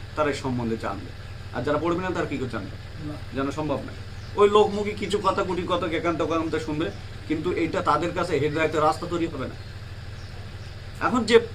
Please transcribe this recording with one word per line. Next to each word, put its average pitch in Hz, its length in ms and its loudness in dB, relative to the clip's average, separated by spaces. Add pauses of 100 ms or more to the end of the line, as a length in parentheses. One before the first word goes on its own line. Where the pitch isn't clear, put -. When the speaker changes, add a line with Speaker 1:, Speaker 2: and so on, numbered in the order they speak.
(160)
Speaker 1:
তারা 151 140 2
এই 139 40 2
সম্বন্ধে 120 440 -2
জানবে, 104 280 -6 (480)
আর 123 100 -4
যারা 147 140 2
পড়বে 170 260 2
না, 185 60 -2
তারা 170 160 0
কি 147 120 -4
করে 123 120 -4
জানবে? 110 280 -6 (300)
Speaker 2:
না। 151 60 -6 (220)
Speaker 1:
জানা 139 160 0
সম্ভব 151 240 -2
নয়। - 200 -6 (400)
ওই 202 140 8
লোকমুখী 208 420 4
কিছু 202 320 0
কথা, 190 200 4
কুটি 180 240 0
কথা, 180 200 2
একান্ত 165 340 0
একান্ত 160 340 0
শুনবে, 156 360 -2 (360)
কিন্তু 156 240 0
এইটা 165 300 0
তাদের 160 300 2
কাছে 170 260 0
হেদায়েতের 151 440 2
রাস্তা 151 280 4
তৈরি 170 180 0
হবে 131 200 -6
না। - 80 -10 (1500)
এখন 226 160 2
যে 226 160 10 (160)